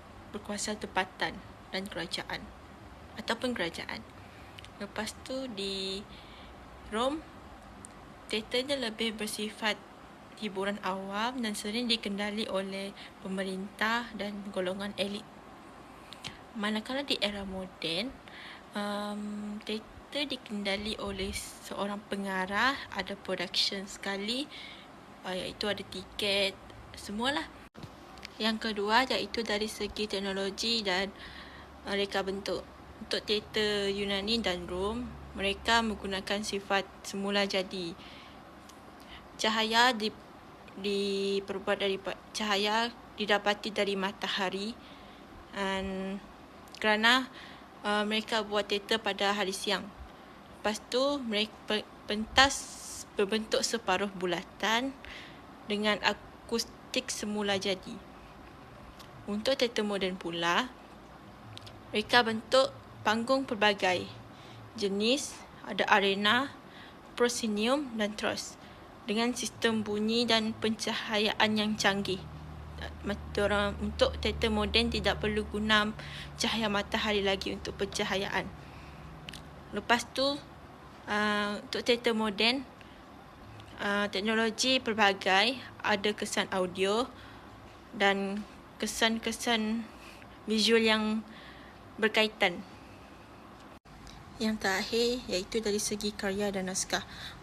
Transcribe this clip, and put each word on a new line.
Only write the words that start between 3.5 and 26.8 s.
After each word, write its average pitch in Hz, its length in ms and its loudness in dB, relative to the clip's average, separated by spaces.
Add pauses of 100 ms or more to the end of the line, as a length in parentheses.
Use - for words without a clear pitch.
kerajaan. - 480 -4 (720)
Lepas 214 480 -6
tu 262 240 -4
di 196 560 -4 (880)
Rom, 262 240 2 (1120)
teaternya 254 480 0
lebih 226 400 0
bersifat 214 560 -2 (640)
hiburan 202 480 -2
awam 196 560 0
dan 214 160 0
sering 226 320 -2
dikendali 208 560 0
oleh 196 480 -2 (320)
pemerintah 196 880 0
dan 208 240 -4 (160)
golongan 196 480 -2
elit. 202 240 -2 (1300)
Manakala 214 480 0
di 277 160 0
era 202 240 0
moden, 190 720 -4 (640)
um, 208 880 -4
teater 277 640 -4
dikendali 208 720 -2
oleh 196 320 -2
seorang - 720 -4
pengarah, 202 720 2 (160)
ada 196 240 -4
production 190 720 0
sekali, 208 560 -2 (800)
uh, 185 80 -2
iaitu - 320 -4
ada 196 160 0
tiket, 196 720 0 (440)